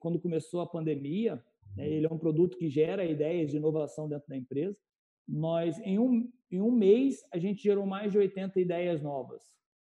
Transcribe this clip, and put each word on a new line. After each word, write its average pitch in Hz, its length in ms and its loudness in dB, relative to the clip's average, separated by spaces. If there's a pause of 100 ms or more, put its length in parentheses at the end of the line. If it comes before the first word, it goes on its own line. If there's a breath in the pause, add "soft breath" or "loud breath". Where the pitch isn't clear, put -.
quando 165 200 -2
começou 170 400 -4
a 165 60 -4
pandemia, 160 760 -4 (360)
né? 139 120 -6
Ele 156 180 0
é 160 60 0
um 165 60 -4
produto 165 400 2
que 170 100 -2
gera 160 360 2
ideias 156 480 0
de 151 60 -2
inovação 151 500 -2
dentro 147 200 -8
da 135 80 -10
empresa. 139 400 -4 (520)
Nós, 165 520 -2
em 190 160 0
um, 233 320 2 (220)
em 180 100 -2
um 226 120 2
mês, 240 600 6
a 180 60 -4
gente 196 240 -2
gerou 202 240 2
mais 196 240 -2
de 196 80 4
oitenta 190 400 0
ideias 175 420 0
novas, 143 440 -8 (380)